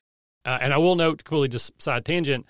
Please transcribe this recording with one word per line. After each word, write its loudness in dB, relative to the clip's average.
Uh, -2
and 0
I 4
will 4
note, 0
quickly, 0
just -8
side -4
tangent, -2